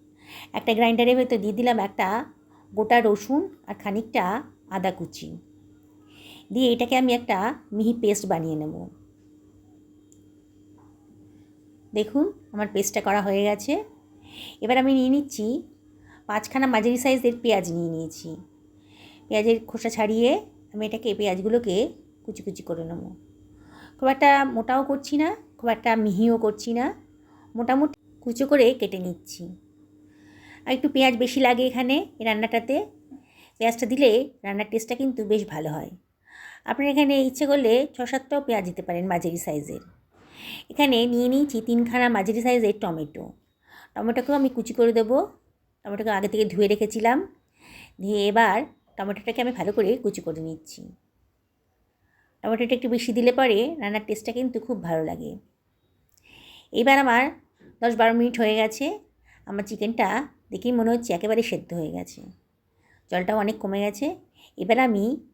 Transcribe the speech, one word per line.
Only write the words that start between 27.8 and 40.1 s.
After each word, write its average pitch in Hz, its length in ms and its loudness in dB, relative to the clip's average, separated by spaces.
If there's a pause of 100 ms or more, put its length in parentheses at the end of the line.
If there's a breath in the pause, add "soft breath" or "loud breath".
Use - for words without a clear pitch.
কুচো 247 260 -4
করে 262 280 6
কেটে 196 240 -6
নিচ্ছি। 180 580 -12 (1080 loud breath)
আর - 60 -2
একটু 262 160 0
পেঁয়াজ 262 280 4
বেশি 247 240 0
লাগে 247 260 4
এখানে 254 280 0 (240)
এই 220 60 -6
রান্নাটাতে, 233 600 -2 (720 loud breath)
পেঁয়াজটা 233 280 0
দিলে 254 440 4 (120)
রান্নার 202 280 -4
টেস্টটা 226 240 -4
কিন্তু 247 300 -4
বেশ 202 220 0
ভালো 156 240 -6
হয়। 156 200 -8 (760 loud breath)
আপনারা 277 260 -2
এখানে 277 320 4
ইচ্ছে 262 240 0
করলে 269 400 4 (100)
ছ - 40 -6
সাতটাও 269 400 -4
পেঁয়াজ 226 240 -2
দিতে 175 180 -8
পারেন 175 240 -4
মাঝারি 175 320 -2
সাইজের। 151 420 -8 (880 loud breath)